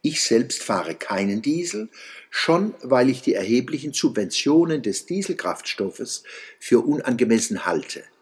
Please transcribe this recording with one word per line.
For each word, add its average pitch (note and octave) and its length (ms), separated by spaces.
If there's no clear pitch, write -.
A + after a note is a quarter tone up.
ich - 220
selbst B2 400
fahre E2+ 320
keinen G2+ 480
Diesel, E3+ 480
schon F#3+ 500
weil C3 300
ich C3 100
die - 140
erheblichen B2+ 580
Subventionen D3 880
des G#2 240
Dieselkraftstoffes - 1160
für - 220
unangemessen A2+ 880
halte. - 360